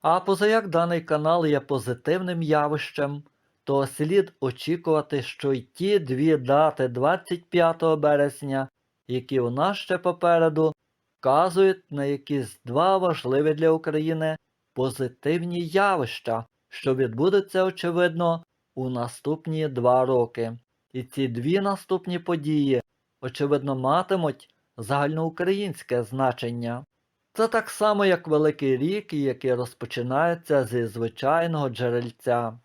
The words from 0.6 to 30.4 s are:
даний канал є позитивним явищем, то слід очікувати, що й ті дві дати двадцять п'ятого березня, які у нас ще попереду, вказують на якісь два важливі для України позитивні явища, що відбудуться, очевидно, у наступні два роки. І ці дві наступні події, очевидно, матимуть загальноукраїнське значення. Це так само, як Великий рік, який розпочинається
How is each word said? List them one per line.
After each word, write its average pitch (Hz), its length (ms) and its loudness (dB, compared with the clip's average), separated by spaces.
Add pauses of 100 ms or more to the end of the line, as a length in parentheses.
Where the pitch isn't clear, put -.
даний 170 320 0
канал 160 460 2
є 147 140 4
позитивним 151 800 -2
явищем, 147 800 -2 (420)
то 139 220 0
слід 160 540 0
очікувати, 151 840 -2
що - 300 -4
й 131 80 -2
ті 196 380 -2
дві 151 380 2
дати 139 520 2
двадцять 165 640 -2
п'ятого 165 460 2
березня, 143 720 0 (420)
які 127 300 -2
у 120 100 0
нас 160 260 0
ще 185 220 -4
попереду, 165 760 2 (460)
вказують 185 720 2
на 143 140 -4
якісь 139 600 -4
два 165 340 2
важливі 151 560 0
для 160 160 2
України 156 640 -2 (380)
позитивні 151 920 -4
явища, 156 760 -2 (240)
що - 260 -2
відбудуться, 180 680 0
очевидно, 175 800 0 (300)
у 131 160 -6
наступні 151 800 -4
два 127 360 4
роки. 120 540 0 (340)
І 127 100 -8
ці 135 260 -4
дві 127 320 -2
наступні 185 580 -4
події, 147 640 0 (380)
очевидно, 139 560 -2
матимуть 160 800 -2 (220)
загальноукраїнське 160 1300 -2
значення. 120 840 -4 (480)
Це 220 160 0
так 226 220 -2
само, 208 340 0
як 180 240 2
Великий 147 480 2
рік, 185 360 -4
який 131 420 -2
розпочинається 131 1080 -2